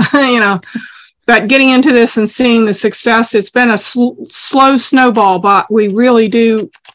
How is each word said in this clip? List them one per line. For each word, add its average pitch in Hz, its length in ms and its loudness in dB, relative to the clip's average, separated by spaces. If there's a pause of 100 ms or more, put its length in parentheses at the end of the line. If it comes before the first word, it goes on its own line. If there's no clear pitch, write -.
<laughs> - 120 -2
you 262 240 2
know. 202 220 0 (640)
But 220 220 0
getting 269 220 2
into 262 220 2
this 240 240 2
and 214 120 -2
seeing 233 360 0
the 208 100 -2
success, 233 600 -2
it's 208 160 -2
been 247 200 0
a 208 80 -2
sl-, - 500 -4
slow 269 480 0
snowball, 226 640 0
but 202 320 0
we 214 160 0
really 226 400 2
do, 226 420 0 (240)